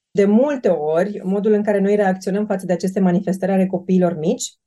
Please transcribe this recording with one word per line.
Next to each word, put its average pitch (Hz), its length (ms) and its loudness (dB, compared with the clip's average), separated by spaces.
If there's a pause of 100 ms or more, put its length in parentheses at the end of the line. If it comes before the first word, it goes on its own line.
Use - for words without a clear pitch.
(100)
De 196 140 2
multe 240 440 2
ori, 165 560 0
modul 196 280 0
în 208 100 2
care 208 180 0
noi 202 160 2
reacționăm 196 500 0
față 185 200 -4
de 180 60 -2
aceste 185 280 -2
manifestări 185 520 0
ale 190 140 2
copiilor 180 520 0
mici 170 340 -4 (140)